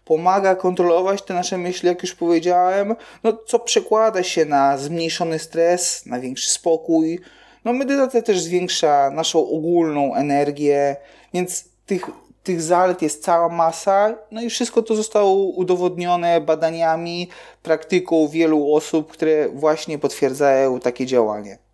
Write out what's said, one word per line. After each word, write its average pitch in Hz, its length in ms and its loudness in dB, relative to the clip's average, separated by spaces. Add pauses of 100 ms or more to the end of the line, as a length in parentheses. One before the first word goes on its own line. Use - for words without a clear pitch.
pomaga 185 500 2
kontrolować 180 680 0
te 190 120 -8
nasze 180 240 -4
myśli, 180 300 -4
jak 180 140 -2
już 180 120 -8
powiedziałem, 180 840 2 (280)
no, 220 80 2 (140)
co 240 120 2
przekłada 214 640 0
się 165 220 0
na 139 340 2
zmniejszony 165 600 -4
stres, 170 680 -2
na 127 140 -8
większy 131 300 -6
spokój. 165 680 0 (440)
No, 226 80 -2
medytacja 262 500 0
też 202 180 0
zwiększa 175 680 0
naszą 160 400 0
ogólną 156 640 0
energię, 143 800 0 (380)
więc 180 300 -4 (220)
tych, - 240 -4 (320)
tych 170 200 -4
zalet 180 400 2
jest 151 220 -4
cała 170 240 2
masa, 196 680 0 (160)
no 226 120 -10
i 233 80 -6
wszystko 233 320 -2
to 220 140 -2
zostało 208 380 2
udowodnione 175 1040 0
badaniami, 165 880 -2 (340)
praktyką 165 680 2
wielu 151 460 2
osób, 156 380 0
które 156 360 0
właśnie 151 500 -2
potwierdzają 135 840 2
takie 123 260 -4
działanie. 107 520 0 (140)